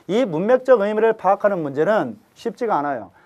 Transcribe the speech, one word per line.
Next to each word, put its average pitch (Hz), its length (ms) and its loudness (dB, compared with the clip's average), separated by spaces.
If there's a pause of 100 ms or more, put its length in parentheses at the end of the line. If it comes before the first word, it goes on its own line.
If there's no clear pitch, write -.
이 220 180 0
문맥적 233 560 2
의미를 214 340 2
파악하는 196 480 0
문제는 147 560 -2 (160)
쉽지가 220 420 -4
않아요. 139 340 -6 (160)